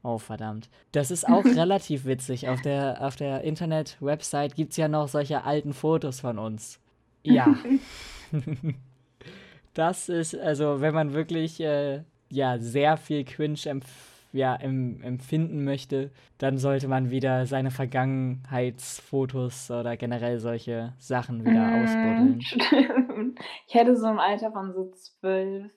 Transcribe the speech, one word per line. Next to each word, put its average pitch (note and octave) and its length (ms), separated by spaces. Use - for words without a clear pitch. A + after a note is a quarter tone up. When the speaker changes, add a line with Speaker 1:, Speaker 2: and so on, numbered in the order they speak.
Speaker 1:
Oh, A#2 160
verdammt. A2 520
Das C#3+ 180
ist E3+ 160
auch F#3+ 160
Speaker 2:
<laughs> B3 140
Speaker 1:
relativ E3 480
witzig. C3 420
Auf B2+ 140
der, C#3 440
auf C#3 120
der C#3 240
Internet-Website D3+ 1120
gibt's D#3 220
ja D#3 100
noch D3+ 220
solche C#3+ 340
alten D3 300
Fotos D#3 480
von A#2 180
uns. A2 400
Ja. B3 380
Speaker 2:
<laughs> - 40
Speaker 1:
<laughs> D3 440
Das E3+ 360
ist, E3+ 260
also, D3 460
wenn D3+ 120
man D#3 200
wirklich, D#3+ 480
äh, C#3+ 400
ja, C3 280
sehr C#3 400
viel D3 260
Cringe D3+ 420
empf-, - 680
ja, C3 220
em-, C3 480
empfinden D3+ 600
möchte, C#3 480
dann C3+ 200
sollte C3+ 300
man C3 240
wieder B2+ 340
seine C3+ 260
Vergangenheitsfotos C3 2000
oder A#2+ 260
generell A#2+ 420
solche A#2 580
Sachen B2 480
wieder A3+ 240
Speaker 2:
Mm, A3+ 40
Speaker 1:
ausbuddeln. A3+ 680
Speaker 2:
<laughs> - 0
stimmt. B3 1000
Ich - 80
hätte A#3+ 200
so A3 120
im G#3+ 120
Alter G#3 320
von F#3+ 220
so F#3 180
zwölf F#3+ 840